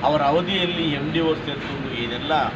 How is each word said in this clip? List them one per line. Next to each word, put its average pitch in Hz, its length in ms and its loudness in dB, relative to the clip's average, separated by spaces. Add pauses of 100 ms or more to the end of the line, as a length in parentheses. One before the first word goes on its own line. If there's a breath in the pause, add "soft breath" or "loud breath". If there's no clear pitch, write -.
ಅವರ 147 140 4 (100)
ಅವಧಿಯಲ್ಲಿ 175 540 0 (140)
ಎಂ 143 140 -4
ಡಿ 160 140 2
ಅವ್ರು 156 200 2
ಸೇರ್ಕೊಂಡು 135 420 -6 (140)
ಏನೆಲ್ಲ 120 300 -2 (220)